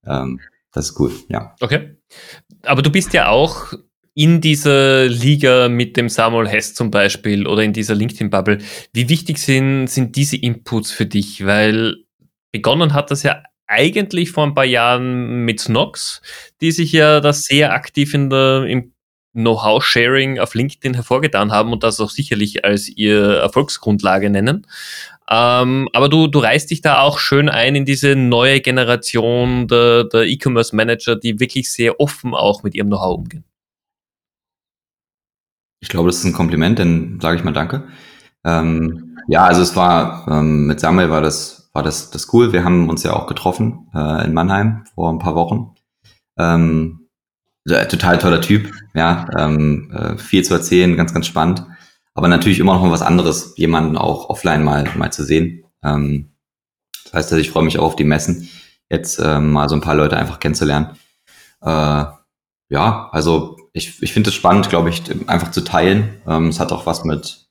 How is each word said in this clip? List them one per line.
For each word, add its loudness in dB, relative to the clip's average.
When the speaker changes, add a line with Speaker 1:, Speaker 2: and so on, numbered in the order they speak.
Speaker 1:
Ähm, -6
das -6
ist -20
cool, 2
ja. -8
Speaker 2:
Okay. -4
Aber 0
du 2
bist -2
ja 2
auch 0
in 4
dieser 4
Liga 4
mit -2
dem 0
Samuel 0
Hess -4
zum -4
Beispiel 0
oder 0
in 0
dieser -2
LinkedIn-Bubble. -2
Wie -2
wichtig -2
sind, 0
sind -4
diese -2
Inputs -4
für -4
dich? -4
Weil 0
begonnen 0
hat -2
das -4
ja -2
eigentlich 0
vor -2
ein -2
paar 2
Jahren 0
mit -2
Snox, -4
die 2
sich -2
ja 6
da 2
sehr 0
aktiv -4
in 0
der, 2
im -4
Know-how-Sharing 2
auf -4
LinkedIn -4
hervorgetan -2
haben 2
und -4
das 0
auch -2
sicherlich -4
als 0
ihr 2
Erfolgsgrundlage 0
nennen. -2
Ähm, 0
aber 2
du, 4
du 2
reißt 0
dich -6
da 2
auch 2
schön 2
ein 2
in 0
diese 2
neue 4
Generation 0
der, 4
der 2
E-Commerce-Manager, 0
die -4
wirklich -4
sehr -2
offen -4
auch 0
mit -6
ihrem -4
Know-how -2
umgehen. -14
Speaker 1:
Ich -16
glaube, 0
das 0
ist -8
ein 0
Kompliment, 0
dann -2
sage 0
ich -6
mal -2
Danke. -4
Ähm, -2
ja, 6
also 6
es 0
war, 2
ähm, 2
mit -2
Samuel 2
war 2
das, -6
war -2
das, -6
das -10
cool. 6
Wir 0
haben 2
uns -4
ja -2
auch -4
getroffen, -4
äh, -2
in -2
Mannheim 0
vor -2
ein -4
paar -4
Wochen. -4
Ähm, 0
ja, 2
total 2
toller 2
Typ, 0
ja, 0
ähm, 0
äh, -6
viel 2
zu 0
erzählen, 4
ganz, 0
ganz -4
spannend. -2
Aber 0
natürlich 2
immer 4
noch 2
mal 4
was 0
anderes, 0
jemanden 0
auch -4
offline 0
mal, 0
mal -4
zu -8
sehen. 0
Ähm, -2
das -20
heißt, -2
dass 2
ich 0
freue 0
mich 0
auch 2
auf -2
die 0
Messen, 0
jetzt, -6
ähm, 2
mal 2
so 0
ein 0
paar -2
Leute 2
einfach -4
kennenzulernen. -2
Äh, 0
ja, -2
also 0
ich, -12
ich -6
finde 0
es -6
spannend, 2
glaub 2
ich, -4
einfach -2
zu -4
teilen. 0
Ähm, 0
es -4
hat -4
auch -6
was -6
mit -8